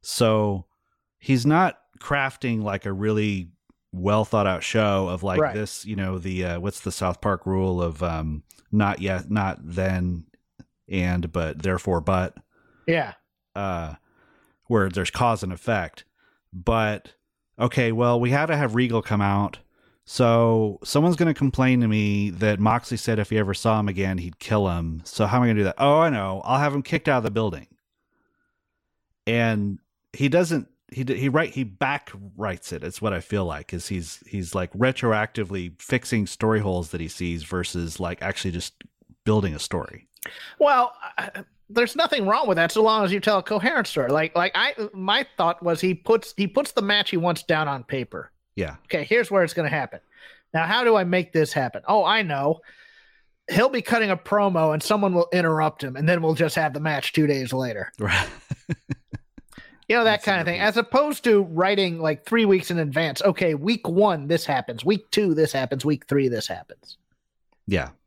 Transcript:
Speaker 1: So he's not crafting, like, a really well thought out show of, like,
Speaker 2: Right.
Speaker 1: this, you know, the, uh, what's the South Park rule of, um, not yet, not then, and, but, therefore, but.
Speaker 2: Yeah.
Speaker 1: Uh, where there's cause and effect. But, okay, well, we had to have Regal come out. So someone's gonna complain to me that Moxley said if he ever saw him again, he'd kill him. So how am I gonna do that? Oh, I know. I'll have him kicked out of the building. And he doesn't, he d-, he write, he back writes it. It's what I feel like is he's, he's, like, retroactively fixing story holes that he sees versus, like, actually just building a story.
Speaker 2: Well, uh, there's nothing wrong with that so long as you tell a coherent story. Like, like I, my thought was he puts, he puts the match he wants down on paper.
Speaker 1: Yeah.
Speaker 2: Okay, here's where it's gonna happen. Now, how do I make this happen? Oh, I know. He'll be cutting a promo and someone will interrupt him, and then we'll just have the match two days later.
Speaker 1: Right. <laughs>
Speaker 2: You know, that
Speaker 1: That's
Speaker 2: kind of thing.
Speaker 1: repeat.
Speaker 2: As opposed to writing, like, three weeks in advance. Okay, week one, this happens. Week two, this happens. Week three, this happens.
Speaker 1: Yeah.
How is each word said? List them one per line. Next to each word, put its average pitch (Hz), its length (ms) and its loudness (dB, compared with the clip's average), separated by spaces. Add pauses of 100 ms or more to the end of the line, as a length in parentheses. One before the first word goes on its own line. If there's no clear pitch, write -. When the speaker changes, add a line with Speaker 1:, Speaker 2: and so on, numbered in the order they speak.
Speaker 1:
So 107 640 0 (540)
he's 127 260 0
not 160 340 2 (200)
crafting, 131 640 -4
like, 101 220 -4
a 101 80 -4
really 104 560 -2 (420)
well 101 340 0
thought 104 220 2
out 90 160 -2
show 101 460 2
of, 90 140 -4
like, 92 180 0
Speaker 2:
Right. - 120 0
Speaker 1:
this, 104 320 -8
you 107 100 -8
know, 95 220 -4
the, 90 280 -4
uh, 87 140 -4
what's 98 200 -6
the 95 120 -6
South 90 300 -4
Park 98 240 -2
rule 92 360 0
of, 82 200 -4
um, 78 420 -4 (280)
not 104 300 0
yet, 92 280 -4
not 98 320 -2
then, 90 600 -2 (640)
and, 90 440 -2
but, 78 300 -4
therefore, 90 400 -2
but. 92 360 -2 (500)
Speaker 2:
Yeah. 165 260 -2 (420)
Speaker 1:
Uh, 85 400 -6 (720)
where 104 200 2
there's 90 220 -4
cause 117 320 0
and 92 100 -6
effect. 90 520 -4 (500)
But, 107 640 -2 (420)
okay, 120 340 0
well, 120 280 2
we 120 100 2
had 143 160 2
to 160 100 0
have 127 200 0
Regal 117 260 2
come 104 200 0
out. 101 360 2 (480)
So 117 800 2
someone's 160 320 2
gonna 160 180 2
complain 131 480 2
to 113 60 2
me 104 440 2
that 101 280 0
Moxley 113 380 2
said 113 220 -2
if 101 120 -4
he 110 80 0
ever 98 160 0
saw 110 240 2
him 104 80 -2
again, 95 320 -2
he'd 87 200 -10
kill 104 300 0
him. 82 360 -4
So - 200 -2
how 107 120 2
am 123 60 4
I 120 40 4
gonna 110 120 2
do 101 60 4
that? 90 140 -2
Oh, 143 200 4
I 165 100 4
know. 98 360 -2
I'll 131 140 2
have 143 140 0
him 143 100 -2
kicked - 260 -4
out 135 80 2
of 117 60 0
the 110 80 -2
building. 101 360 -4 (1600)
And 110 520 0 (340)
he 139 160 0
doesn't, 165 380 2 (240)
he 131 120 -6
d-, 127 140 -2
he 135 120 0
write, 156 220 0
he 135 120 -4
back 135 480 -4 (240)
writes 98 360 -6
it. 69 120 -10
It's 87 180 -10
what 104 120 -2
I 87 60 -4
feel 95 260 -2
like 78 280 -8
is 85 140 -8
he's, 87 400 -8
he's, 92 280 -8
like, 90 180 -4
retroactively 107 1080 -2
fixing 117 440 -2
story 110 340 0
holes 90 320 -2
that 85 100 -8
he 80 60 -8
sees 85 360 -6
versus, 85 560 -6
like, 87 220 -6
actually 95 300 -6
just 85 220 -8 (520)
building 104 280 2
a 73 60 -8
story. - 480 -8 (500)
Speaker 2:
Well, 254 360 4 (240)
uh, 180 260 -8 (260)
there's 233 260 0
nothing 294 300 0
wrong 233 220 2
with 190 80 4
that 165 160 2
so 214 100 2
long 220 240 4
as 180 60 0
you 202 80 0
tell 208 180 2
a 180 60 0
coherent 220 420 0
story. 127 260 -2
Like, 156 240 0
like 180 200 2
I, 254 180 0 (200)
my 202 340 -2 (100)
thought 170 240 0
was 170 180 0
he 185 140 2
puts, 226 420 0
he 202 120 0
puts 277 240 -2
the 233 100 -2
match 208 300 0
he 185 60 -2
wants 170 260 0
down 156 240 0
on 135 160 -6
paper. 117 480 -8 (240)
Speaker 1:
Yeah. 78 200 -6 (100)
Speaker 2:
Okay, 156 200 -4
here's 226 240 0
where 196 140 2
it's 165 100 -2
gonna 156 160 -2
happen. 147 300 -4 (540)
Now, 165 120 0
how 220 180 0
do 226 120 6
I 190 80 4
make 180 280 0
this 156 220 2
happen? 123 340 -2
Oh, 202 160 4
I 208 200 2
know. 147 380 -2 (880)
He'll 220 180 4
be 254 140 -2
cutting 220 260 0
a 185 80 0
promo 180 560 2
and 151 80 -2
someone 202 320 2
will 170 180 2
interrupt 160 520 2
him, 131 120 -8
and 151 140 0
then 175 140 4
we'll 160 120 2
just 160 200 2
have 156 180 0
the 143 60 -6
match 147 340 -2
two 151 140 4
days 135 260 0
later. 117 460 -4
Speaker 1:
Right. 92 280 0 (400)
<laughs> - 100 -4 (1120)
Speaker 2:
You 214 80 2
know, 240 80 4
that 220 140 4
Speaker 1:
That's - 80 -6
Speaker 2:
kind 196 140 2
of 160 60 -2
thing. 175 140 -2
Speaker 1:
repeat. 202 80 2
Speaker 2:
As 214 100 0
opposed 269 460 0
to 214 220 6
writing, 175 540 0
like, 156 240 -2
three 226 220 2
weeks 190 240 4
in 175 80 0
advance. 151 460 -2
Okay, 180 320 2
week 175 340 -2
one, 170 380 2
this 160 180 0
happens. 123 400 -4
Week 202 240 0
two, 196 240 2
this 151 180 2
happens. 131 320 -4
Week 147 220 0
three, 139 220 2
this 117 200 -2
happens. - 520 -14 (640)
Speaker 1:
Yeah. 80 240 -2 (180)